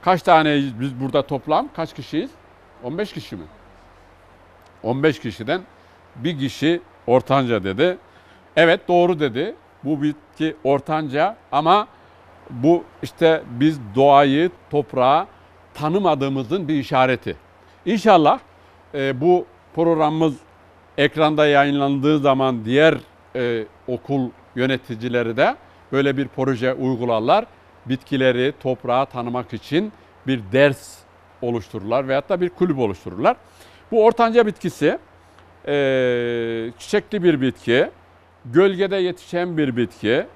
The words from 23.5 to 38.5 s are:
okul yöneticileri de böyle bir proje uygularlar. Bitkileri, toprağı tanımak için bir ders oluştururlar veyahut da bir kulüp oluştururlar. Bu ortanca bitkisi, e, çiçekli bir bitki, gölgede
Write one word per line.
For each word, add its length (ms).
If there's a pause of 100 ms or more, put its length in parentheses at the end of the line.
okul 420 (260)
yöneticileri 840
de 180 (360)
böyle 260
bir 100
proje 460
uygularlar. 720 (400)
Bitkileri, 760
toprağı 460
tanımak 480
için 380 (360)
bir 140 (100)
ders 460 (440)
oluştururlar 640
veyahut 220
da 120
bir 80
kulüp 300
oluştururlar. 580 (540)
Bu 140
ortanca 400
bitkisi, 540 (680)
e, 40 (1080)
çiçekli 440
bir 180
bitki, 480 (560)
gölgede 500